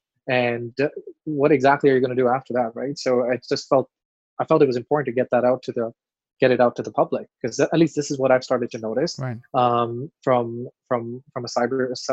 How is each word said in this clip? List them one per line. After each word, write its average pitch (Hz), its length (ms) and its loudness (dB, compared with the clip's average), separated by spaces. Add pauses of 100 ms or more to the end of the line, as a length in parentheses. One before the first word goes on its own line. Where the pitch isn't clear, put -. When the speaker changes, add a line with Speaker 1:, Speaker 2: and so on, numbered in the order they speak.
(300)
Speaker 1:
And, 120 500 -2
uh, 143 100 0 (340)
what 151 280 2
exactly 139 380 4
are 131 60 6
you 127 60 2
gonna 127 140 -2
do 127 120 2
after 123 260 -2
that, 117 220 -2
right? 131 240 -8
So 127 240 0
I 127 160 -2 (100)
just - 180 -4
felt, 131 220 2 (500)
I 131 60 -2
felt 156 180 4
it 139 40 6
was 123 100 -2
important 143 280 -2
to 131 60 -4
get 123 180 -2
that 120 160 2
out 127 180 2
to - 80 -6
the, 117 200 -6 (480)
get 131 100 4
it 123 100 2
out 120 160 4
to 127 60 -6
the 110 100 -8
public, 127 360 -2 (120)
'cause 117 200 -6
at 160 180 0
least 165 180 2
this 147 140 -4
is 143 80 -4
what 131 140 2
I've 127 120 4
started 120 280 -4
to 120 80 -8
notice, 110 400 -4
Speaker 2:
Right. 127 180 -6 (160)
Speaker 1:
um, 120 580 0 (120)
from, 120 440 0 (200)
from, 120 440 -6
from 123 140 -10
a - 20 -10
cyber, 127 460 -2 (200)